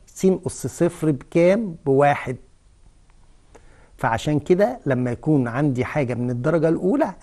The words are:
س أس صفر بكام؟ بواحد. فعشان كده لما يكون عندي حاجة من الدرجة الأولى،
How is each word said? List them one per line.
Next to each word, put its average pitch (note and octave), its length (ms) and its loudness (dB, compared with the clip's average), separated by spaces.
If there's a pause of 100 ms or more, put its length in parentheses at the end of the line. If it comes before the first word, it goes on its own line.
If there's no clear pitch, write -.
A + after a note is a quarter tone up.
س - 180 -6 (220)
أس - 200 -8
صفر E3+ 440 0
بكام؟ F3 640 2 (100)
بواحد. C#3 520 2 (1600)
فعشان C3 420 -2
كده G3+ 460 0
لما B2 260 -2
يكون C3+ 360 0
عندي B2+ 380 -2
حاجة C3 280 -2
من B2 160 -4
الدرجة D#3 400 0
الأولى، G3 540 0